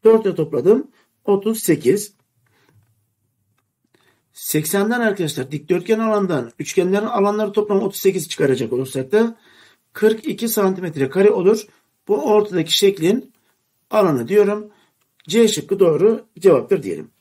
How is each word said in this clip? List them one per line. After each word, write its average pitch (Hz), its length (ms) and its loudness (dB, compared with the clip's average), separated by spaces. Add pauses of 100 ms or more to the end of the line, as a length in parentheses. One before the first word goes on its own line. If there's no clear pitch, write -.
Dört 220 220 4
ile 175 100 -2
topladım. 165 560 0 (340)
Otuz 202 340 0
sekiz. - 540 0 (2250)
Seksenden 202 680 -2
arkadaşlar 170 500 -4
dikdörtgen 180 480 -2
alandan 190 600 -2
üçgenlerin 190 460 -2
alanları 208 460 -2
toplamı 208 300 0
otuz 196 200 -6
sekiz 180 280 -2
çıkaracak 123 440 -2
olursak 131 380 -6
da 226 260 0 (560)
kırk 220 340 0
iki 233 220 -6
santimetre 180 600 -2
kare 196 220 2
olur. 202 360 0 (400)
Bu 208 80 0
ortadaki 208 640 0
şeklin 196 560 0 (560)
alanı 156 380 0
diyorum. 208 440 0 (560)
C 220 200 4
şıkkı 190 320 -4
doğru 185 460 2 (140)
cevaptır 165 440 2
diyelim. 78 380 -10